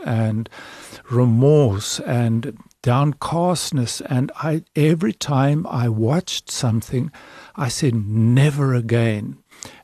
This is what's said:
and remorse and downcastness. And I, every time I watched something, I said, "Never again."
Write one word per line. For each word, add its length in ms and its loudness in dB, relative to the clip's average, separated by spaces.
and 460 -2
remorse 880 4
and 580 -2
downcastness. 1300 -2
And 220 -2
I, 220 -4
every 400 2
time 520 0
I 220 -2
watched 600 -2
something, 600 -2
I 120 -4
said, 260 -2
"Never 800 2
again." 640 -2